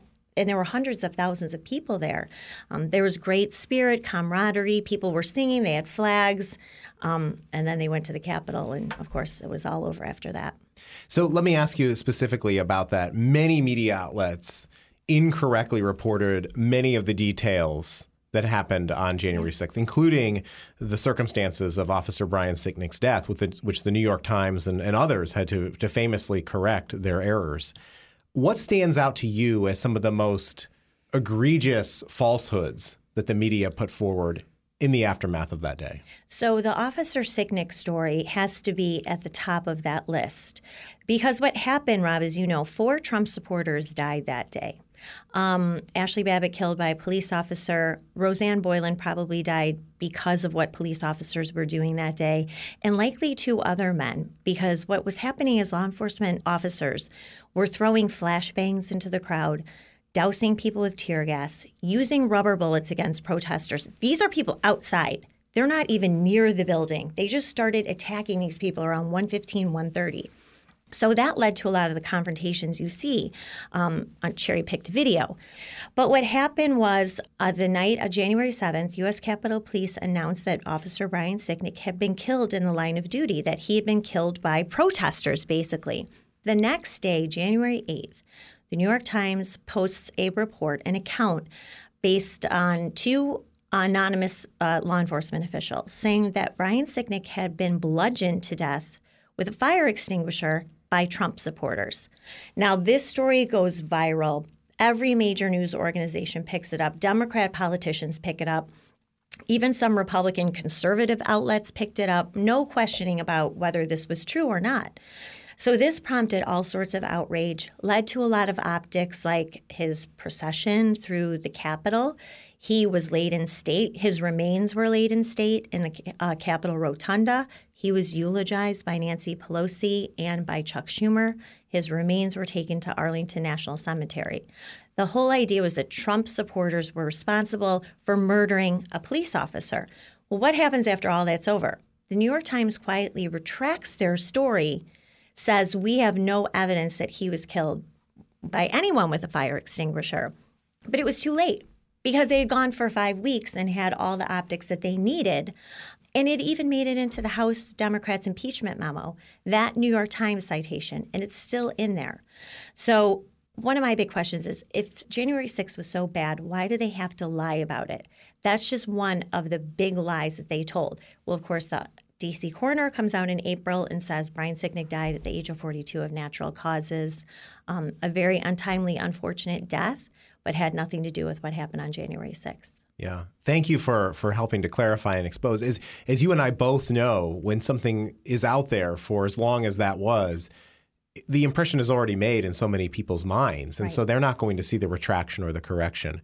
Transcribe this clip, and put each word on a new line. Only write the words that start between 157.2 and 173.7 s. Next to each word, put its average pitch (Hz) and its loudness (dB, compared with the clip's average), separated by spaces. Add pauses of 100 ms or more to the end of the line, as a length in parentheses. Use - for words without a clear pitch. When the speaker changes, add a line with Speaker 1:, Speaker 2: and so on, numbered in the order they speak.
Speaker 1:
the 214 -4
House 226 0
Democrats' 208 -2
impeachment 202 -6
memo, 160 -6 (280)
that 214 2
New 240 2
York 214 2
Times 208 -2
citation, 156 -6
and 196 -4
it's 202 -8
still - -2
in 208 0
there. - -8 (500)
So 208 4 (300)
one 240 0
of 285 2
my 240 2
big 208 0
questions 175 -2
is, - -8 (100)
if - -6
January 262 -2
sixth 196 -6
was 175 -6
so 180 -2
bad, 156 -2
why 180 -4
do 233 0
they 226 -2
have 185 -6
to 175 -4
lie 160 -2
about 156 -2
it? - -10 (360)
That's 214 2
just 247 -2
one 196 0
of 170 -2
the 165 -2
big 180 -2
lies 160 -2
that 160 -14
they 160 -2
told. 156 -4 (240)
Well, 175 -2
of 170 -6
course, 170 -4
the - -6 (300)
D 170 -4
C 165 -8
coroner 285 0
comes 214 -2
out 185 0
in 180 -2
April 180 -2